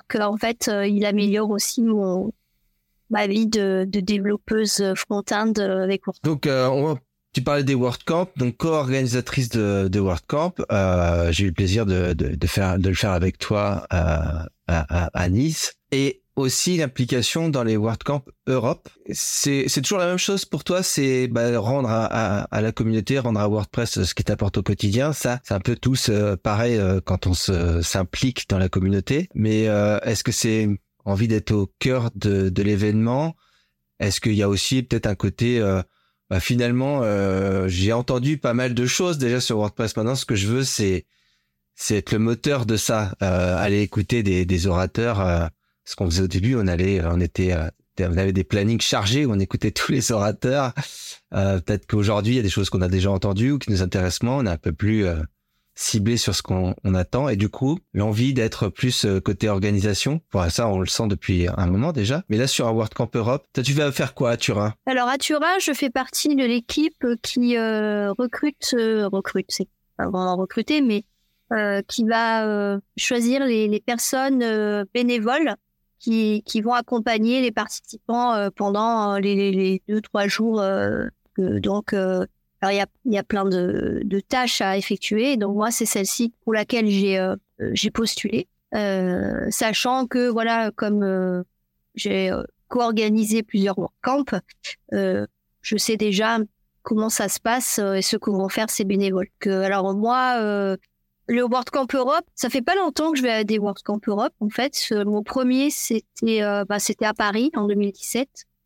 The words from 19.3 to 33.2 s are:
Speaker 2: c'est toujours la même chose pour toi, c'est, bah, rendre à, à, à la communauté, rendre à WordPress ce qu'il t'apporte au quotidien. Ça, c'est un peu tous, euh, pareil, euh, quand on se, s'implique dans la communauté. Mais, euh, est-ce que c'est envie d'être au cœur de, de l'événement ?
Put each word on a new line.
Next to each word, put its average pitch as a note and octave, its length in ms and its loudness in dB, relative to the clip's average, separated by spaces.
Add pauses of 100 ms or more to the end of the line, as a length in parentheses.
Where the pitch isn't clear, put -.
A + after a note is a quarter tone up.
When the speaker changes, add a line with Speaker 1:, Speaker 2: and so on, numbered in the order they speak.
Speaker 2:
c'est - 140 0
toujours G3 160 0
la F3+ 80 2
même F3+ 120 2
chose G3 280 -2
pour - 180 -4
toi, F3+ 200 0
c'est, C3 440 2
bah, A#2+ 320 0
rendre B2 300 0
à, A2+ 160 2
à, G2+ 380 0
à - 180 -2
la A2 100 0
communauté, A2+ 480 0
rendre A2+ 220 0
à G#2 80 2
WordPress G#2+ 540 -2
ce - 120 -2
qu'il - 80 0
t'apporte G#2 340 0
au G2 60 0
quotidien. G#2+ 480 0
Ça, B2+ 320 -2
c'est - 100 -4
un G2 60 0
peu A#2 160 0
tous, B2+ 320 0
euh, G#2 300 2
pareil, A2+ 400 0
euh, F#2+ 260 2
quand - 240 -2
on F#2 60 2
se, E2+ 480 2
s'implique - 640 -2
dans G2 100 0
la F#2 120 2
communauté. G2 640 0
Mais, A2 320 2
euh, G#2 360 2
est-ce A2+ 200 -2
que A#2+ 80 -2
c'est A2 380 2 (340)
envie G2+ 240 0
d'être A2 240 0
au G2+ 280 0
cœur B2+ 360 0
de, G2 320 2
de F#2+ 160 0
l'événement ? A2 720 2 (640)